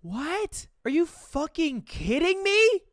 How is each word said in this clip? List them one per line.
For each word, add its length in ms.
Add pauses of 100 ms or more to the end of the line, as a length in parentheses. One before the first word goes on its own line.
What? 640 (160)
Are 60
you 160
fucking 760
kidding 600
me? 400 (100)